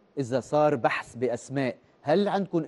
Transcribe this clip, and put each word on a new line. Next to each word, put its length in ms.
إذا 220
صار 360
بحث 400
بأسماء، 600
هل 260
عندكم 400